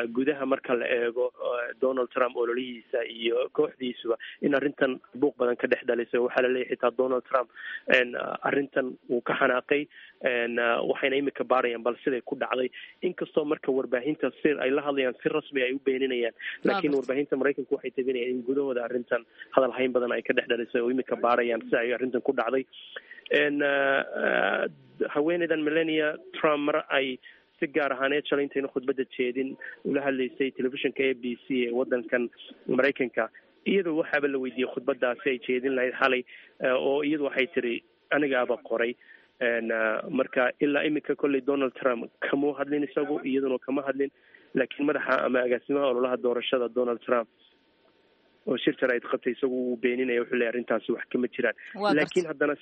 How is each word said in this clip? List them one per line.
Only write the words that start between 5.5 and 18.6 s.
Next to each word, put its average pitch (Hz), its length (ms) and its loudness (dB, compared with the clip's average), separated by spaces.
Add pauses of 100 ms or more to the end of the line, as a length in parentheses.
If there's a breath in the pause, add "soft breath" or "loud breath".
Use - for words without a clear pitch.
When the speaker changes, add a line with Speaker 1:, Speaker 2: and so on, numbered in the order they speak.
Speaker 1:
ka - 100 0
dhex 123 220 0
dhalisay. 120 320 0
Waxaa 123 220 2
la 123 60 4
leeyahay 127 280 -2
xitaa 123 200 2
Donald 127 280 2
Trump, 127 240 0 (400 loud breath)
een, 123 240 4 (320)
arrintan 135 540 0 (100)
wuu 120 160 0
ka - 80 -2
xanaaqay, 139 560 2 (320 loud breath)
een, 120 400 0 (300)
waxayna 131 260 0
imika 139 280 -2
baarayaan 120 380 0
bal 113 220 0
siday 131 160 0
ku - 160 -6
dhacday. 123 320 -2 (320 loud breath)
Inkastoo 165 480 -2
marka 147 240 0
warbaahinta 127 560 -2 (140)
si 151 180 4
ay 127 100 2
la 139 120 0
hadlayaan 139 400 0
si 160 60 0
rasmi 147 340 -2
ay 123 100 0
u 139 80 -4
beeninayaan, 127 540 0 (300 loud breath)
laakiin 185 280 2
Speaker 2:
Waaw. 135 80 2
Speaker 1:
warbaahinta 135 360 -2
Maraykanku 139 440 0
waxay 131 160 -8
tabinayaan 127 340 0
in 127 140 -2
gudahooda 135 400 0